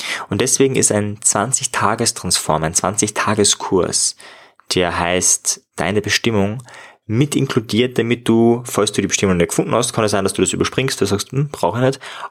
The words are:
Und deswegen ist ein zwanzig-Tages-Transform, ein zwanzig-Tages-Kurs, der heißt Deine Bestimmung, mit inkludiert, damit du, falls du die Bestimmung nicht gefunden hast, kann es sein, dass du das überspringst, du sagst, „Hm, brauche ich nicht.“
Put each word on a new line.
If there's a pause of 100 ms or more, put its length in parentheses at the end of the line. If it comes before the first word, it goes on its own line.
(280)
Und
deswegen
ist
ein
zwanzig-Tages-Transform,
ein
zwanzig-Tages-Kurs, (580)
der
heißt (140)
Deine
Bestimmung, (440)
mit
inkludiert,
damit
du,
falls
du
die
Bestimmung
nicht
gefunden
hast,
kann
es
sein,
dass
du
das
überspringst,
du
sagst,
„Hm,
brauche
ich
nicht.“ (300)